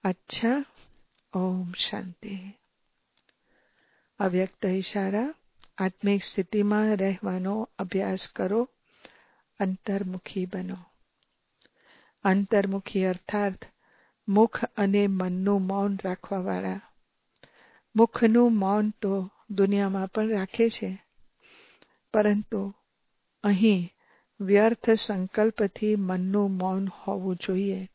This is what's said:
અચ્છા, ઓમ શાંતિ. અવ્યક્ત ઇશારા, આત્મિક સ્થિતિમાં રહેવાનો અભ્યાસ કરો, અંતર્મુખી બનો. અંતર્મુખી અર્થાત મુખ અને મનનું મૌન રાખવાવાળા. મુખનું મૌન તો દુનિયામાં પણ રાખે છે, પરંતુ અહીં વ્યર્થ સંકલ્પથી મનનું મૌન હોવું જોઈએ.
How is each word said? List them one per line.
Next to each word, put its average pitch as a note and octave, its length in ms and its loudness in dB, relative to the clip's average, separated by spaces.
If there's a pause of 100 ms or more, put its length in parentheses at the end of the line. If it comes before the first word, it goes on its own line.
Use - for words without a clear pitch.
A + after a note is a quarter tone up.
અચ્છા, A#3 600 -2 (680)
ઓમ F#3 380 -2
શાંતિ. G3 640 -8 (1800)
અવ્યક્ત F#3 460 0
ઇશારા, G3 720 -2 (440)
આત્મિક G3 460 -2
સ્થિતિમાં G#3 720 0
રહેવાનો G3 720 -2 (100)
અભ્યાસ F#3+ 500 -4
કરો, G3+ 400 -2 (920)
અંતર્મુખી F#3+ 840 -4
બનો. F#3 300 -8 (1500)
અંતર્મુખી G3 800 2
અર્થાત F#3+ 500 -2 (760)
મુખ G#3+ 360 4
અને G3+ 420 0
મનનું F#3+ 560 0
મૌન G3 420 -2
રાખવાવાળા. F#3 760 -4 (1160)
મુખનું A#3 560 6
મૌન G#3 380 2
તો G3 400 -2 (200)
દુનિયામાં G3 580 2
પણ A3 220 -2
રાખે G#3+ 380 0
છે, F#3+ 360 -6 (1120)
પરંતુ G#3 600 0 (720)
અહીં G3+ 460 4 (500)
વ્યર્થ G#3 500 4
સંકલ્પથી G#3+ 1080 0
મનનું F#3+ 540 0
મૌન F#3+ 380 -2
હોવું F#3+ 480 -4
જોઈએ. F#3+ 580 -4